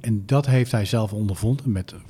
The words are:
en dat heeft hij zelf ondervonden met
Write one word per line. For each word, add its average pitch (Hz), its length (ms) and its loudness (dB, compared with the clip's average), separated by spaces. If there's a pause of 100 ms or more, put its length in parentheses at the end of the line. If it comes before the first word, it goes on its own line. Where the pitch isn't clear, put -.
en 110 260 -2
dat 139 200 2
heeft 127 260 4
hij 107 120 2
zelf 110 280 0
ondervonden 107 600 -2
met 95 220 -4 (160)